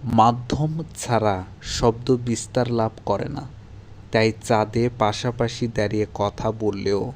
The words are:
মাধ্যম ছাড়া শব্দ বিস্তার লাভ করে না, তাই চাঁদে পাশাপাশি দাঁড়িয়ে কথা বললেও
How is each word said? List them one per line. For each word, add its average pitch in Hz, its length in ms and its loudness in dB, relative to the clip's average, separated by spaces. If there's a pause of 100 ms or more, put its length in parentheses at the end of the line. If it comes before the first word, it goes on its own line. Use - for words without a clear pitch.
মাধ্যম 123 760 2 (160)
ছাড়া 107 460 2 (180)
শব্দ 120 540 2
বিস্তার 120 560 -2
লাভ 110 180 2 (160)
করে 98 220 0
না, - 200 -8 (640)
তাই 110 200 4 (100)
চাঁদে 117 560 2
পাশাপাশি 117 720 0
দাঁড়িয়ে 107 460 0
কথা 101 380 -2
বললেও 101 640 -2